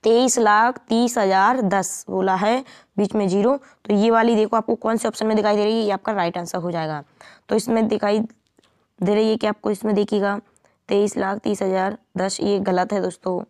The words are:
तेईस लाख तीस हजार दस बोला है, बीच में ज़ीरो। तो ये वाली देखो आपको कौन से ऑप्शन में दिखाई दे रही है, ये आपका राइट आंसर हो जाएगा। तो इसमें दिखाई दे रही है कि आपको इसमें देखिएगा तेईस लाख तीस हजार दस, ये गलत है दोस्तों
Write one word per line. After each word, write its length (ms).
तेईस 360
लाख 380
तीस 280
हजार 460
दस 460
बोला 260
है, 280
बीच 180
में 140
ज़ीरो। 260
तो 120
ये 160
वाली 240
देखो 220
आपको 200
कौन 200
से 100
ऑप्शन 200
में 80
दिखाई 200
दे 80
रही 100
है, 100
ये 80
आपका 220
राइट 240
आंसर 220
हो 120
जाएगा। 320
तो 60
इसमें 320
दिखाई 320
दे 960
रही 140
है 80
कि 100
आपको 240
इसमें 240
देखिएगा 440
तेईस 280
लाख 220
तीस 220
हजार 360
दस, 240
ये 200
गलत 320
है 80
दोस्तों 480